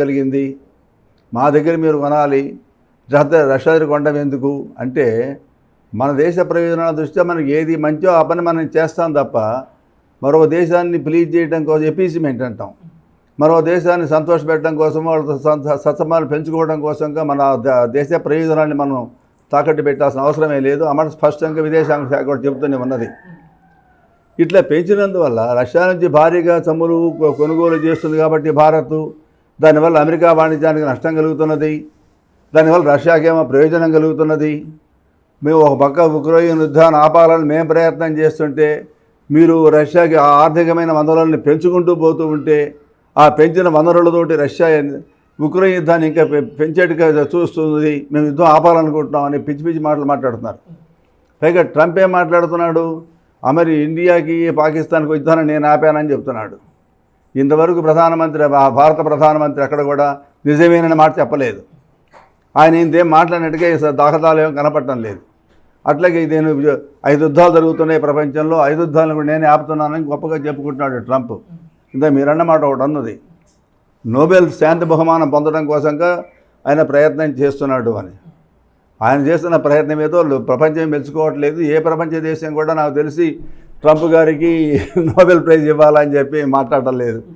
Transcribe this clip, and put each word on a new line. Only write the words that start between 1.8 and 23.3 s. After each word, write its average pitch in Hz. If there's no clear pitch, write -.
మీరు 151
కొనాలి, 143
రష్యా, 151
రష్యా 135
దగ్గర 156
కొనడం 147
ఎందుకు 139
అంటే, 127
మన 127
దేశ 175
ప్రయోజనాల 165
దృష్ట్యా 165
మనకి 160
ఏది 160
మంచో 156
ఆ 160
పని 170
మనం 160
చేస్తాం 160
తప్ప, 139
మరో 151
దేశాన్ని 175
ప్లీజ్ 160
చేయడం 160
కోసం, 156
అపీస్‌మెంట్ 156
అంటాం, 101
మరో 160
దేశాన్ని 175
సంతోషపెట్టడం 156
కోసం, 156
వాళ్ళతో 151
స-, 147
సత్సంబంధాలు 156
పెంచుకోవడం 156
కోసంగా 151
మన 139
ద-, 123
దేశ 143
ప్రయోజనాన్ని 156
మనం 131
తాకట్టు 147
పెట్టాల్సిన 135
అవసరమే 147
లేదు. 143
అమర 151
స్పష్టంగా 156
విదేశాంగ 151
శాఖ 139
కూడా 135
చెబుతూనే 139
ఉన్నది. 123